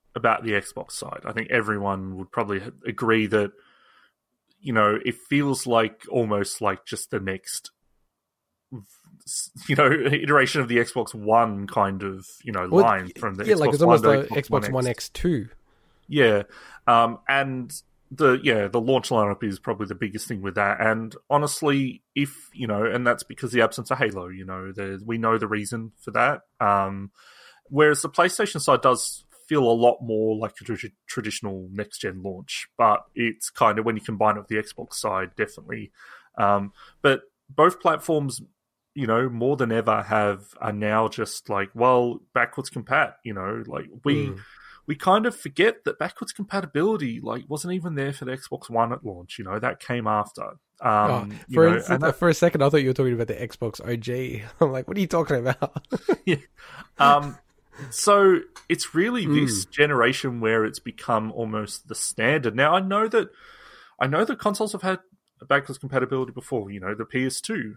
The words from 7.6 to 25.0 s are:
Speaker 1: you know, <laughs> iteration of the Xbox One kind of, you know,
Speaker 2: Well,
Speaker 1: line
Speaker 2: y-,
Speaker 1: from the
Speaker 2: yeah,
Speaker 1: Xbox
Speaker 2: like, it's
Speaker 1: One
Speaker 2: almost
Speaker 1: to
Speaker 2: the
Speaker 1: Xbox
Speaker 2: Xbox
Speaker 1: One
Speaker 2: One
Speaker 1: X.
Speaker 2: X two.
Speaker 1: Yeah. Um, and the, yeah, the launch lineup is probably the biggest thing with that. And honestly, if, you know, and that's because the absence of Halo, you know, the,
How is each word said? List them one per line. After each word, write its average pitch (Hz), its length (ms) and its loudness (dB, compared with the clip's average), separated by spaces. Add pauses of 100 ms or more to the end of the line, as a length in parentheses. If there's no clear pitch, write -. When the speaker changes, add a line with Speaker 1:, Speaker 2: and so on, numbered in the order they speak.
Speaker 1:
you 139 80 0
know, 139 160 6
<laughs> 139 200 2
iteration 143 500 2
of 123 60 -2
the 120 100 2
Xbox 117 360 0
One 107 540 2
kind 98 360 0
of, 95 220 -8 (180)
you 117 80 -8
know, 90 180 -2
Speaker 2:
Well, 175 140 8
Speaker 1:
line 95 220 2
Speaker 2:
y-, - 140 -12
Speaker 1:
from 101 160 -4
the 101 100 -6
Speaker 2:
yeah, 214 100 4
Speaker 1:
Xbox 165 40 2
Speaker 2:
like, 135 140 4
it's 143 100 0
Speaker 1:
One 175 60 6
Speaker 2:
almost 113 140 6
Speaker 1:
to 113 60 6
Speaker 2:
the 139 320 2
Speaker 1:
Xbox - 40 -6
Speaker 2:
Xbox - 40 -16
Speaker 1:
One 131 240 0
Speaker 2:
One 127 140 0
Speaker 1:
X. - 20 0 (160)
Speaker 2:
X - 40 -12
two. 139 400 -2 (580)
Speaker 1:
Yeah. 113 360 4 (440)
Um, 117 400 4
and 135 440 -2 (400)
the, 131 320 4
yeah, 110 240 2
the 117 140 0
launch 127 280 2
lineup 107 340 0
is 98 160 -4
probably 104 280 -6
the 98 80 -10
biggest 104 320 -8
thing 101 140 -8
with 98 140 -8
that. 101 260 0
And 110 340 0 (140)
honestly, 143 720 0 (120)
if, - 380 -4
you 117 140 -8
know, 104 180 0
and 123 200 -2
that's 120 180 2
because - 280 -10
the 117 100 4
absence 113 300 0
of 127 60 0
Halo, 98 300 -2
you 95 180 -14
know, 95 260 -10
the, 98 340 -8